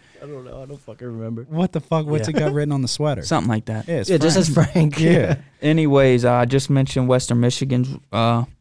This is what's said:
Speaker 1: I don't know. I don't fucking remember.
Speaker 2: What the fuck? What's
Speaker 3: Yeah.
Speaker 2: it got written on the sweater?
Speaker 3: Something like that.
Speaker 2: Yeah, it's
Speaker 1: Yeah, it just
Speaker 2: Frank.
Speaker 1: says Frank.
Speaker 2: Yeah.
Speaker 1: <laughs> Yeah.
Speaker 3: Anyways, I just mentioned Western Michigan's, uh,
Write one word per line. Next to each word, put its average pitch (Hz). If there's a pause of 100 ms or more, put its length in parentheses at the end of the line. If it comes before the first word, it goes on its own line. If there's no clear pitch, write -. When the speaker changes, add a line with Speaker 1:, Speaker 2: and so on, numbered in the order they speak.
(200)
Speaker 1:
I 143
don't 143
know. 123
I 131
don't 139
fucking 117
remember. 113
Speaker 2:
What 160
the 160
fuck? 156
What's 147
Speaker 3:
Yeah. 156
Speaker 2:
it -
got 147
written 147
on 139
the 123
sweater? 143
Speaker 3:
Something 120
like 107
that. 110
Speaker 2:
Yeah, 165
it's 98
Speaker 1:
Yeah, 180
it 143
just 160 (180)
Speaker 2:
Frank. 139
Speaker 1:
says -
Frank. 156
Speaker 2:
Yeah. 160
Speaker 1:
<laughs> -
Yeah. 160 (260)
Speaker 3:
Anyways, 139
I 123
just 135
mentioned 135
Western 127
Michigan's, 123 (220)
uh, 117 (160)